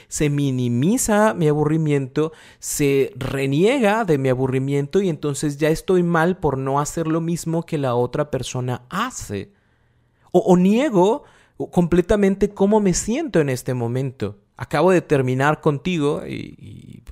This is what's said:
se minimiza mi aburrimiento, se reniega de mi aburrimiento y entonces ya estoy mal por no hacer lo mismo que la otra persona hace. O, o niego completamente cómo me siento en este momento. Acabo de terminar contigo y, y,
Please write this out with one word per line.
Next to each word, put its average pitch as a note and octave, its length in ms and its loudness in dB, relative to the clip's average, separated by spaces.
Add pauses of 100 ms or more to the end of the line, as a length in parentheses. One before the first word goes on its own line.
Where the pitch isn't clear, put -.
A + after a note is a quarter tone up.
se D3+ 200 -2
minimiza C#3+ 1040 0
mi E3+ 160 0
aburrimiento, D3+ 840 0 (260)
se C#3 580 0
reniega E3 880 0
de D#3+ 140 2
mi C3+ 100 0
aburrimiento C3+ 720 0
y G3 80 0
entonces D3 500 -4
ya D3+ 100 2
estoy F3 340 2
mal E3+ 360 2
por C#3 180 0
no C3+ 240 -2
hacer D#3 260 -4
lo E3 160 0
mismo E3 420 -4
que D#3+ 140 -6
la C3 160 0
otra B2 360 -2
persona B2 580 -4
hace. F#3+ 640 -8 (800)
O, F3+ 100 2
o F3+ 160 6
niego G#3 680 2 (460)
completamente F#3+ 800 2
cómo G3+ 300 2
me G#3 140 2
siento A#3 460 -2
en C#3+ 80 0
este B2+ 260 -4
momento. A#2+ 640 -6 (180)
Acabo D#3 340 0
de F3 120 4
terminar C3+ 580 0
contigo D3+ 680 -2
y, - 320 -10
y, - 540 -20